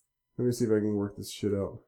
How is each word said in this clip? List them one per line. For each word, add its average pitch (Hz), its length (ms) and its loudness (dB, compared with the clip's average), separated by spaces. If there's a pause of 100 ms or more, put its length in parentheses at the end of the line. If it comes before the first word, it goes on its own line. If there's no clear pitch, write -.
(380)
Let 123 80 0
me 123 60 4
see 123 120 0
if 107 60 2
I 110 80 6
can 107 160 2
work 101 220 -2
this 101 160 -10
shit 104 200 -2
out. 98 360 -2